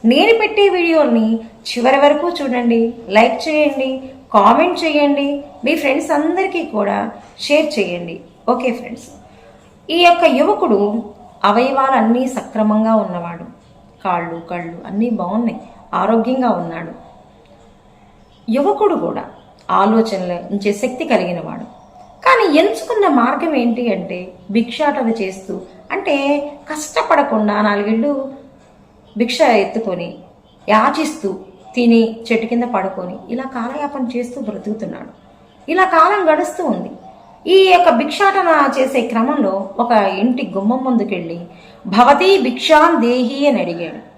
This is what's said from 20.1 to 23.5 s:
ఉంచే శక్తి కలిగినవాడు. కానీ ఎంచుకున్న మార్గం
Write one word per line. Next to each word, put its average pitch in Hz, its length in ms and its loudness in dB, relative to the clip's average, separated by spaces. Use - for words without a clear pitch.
ఉంచే 202 180 0
శక్తి 262 300 -4
కలిగినవాడు. 180 540 -4
కానీ 480 200 4
ఎంచుకున్న 403 500 0
మార్గం 285 460 2